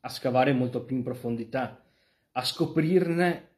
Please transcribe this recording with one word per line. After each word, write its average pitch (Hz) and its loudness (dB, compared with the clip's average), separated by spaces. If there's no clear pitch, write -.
a 123 -10
scavare 131 2
molto 123 0
più 131 -4
in 123 -2
profondità, 120 -6
a 127 -4
scoprirne 170 2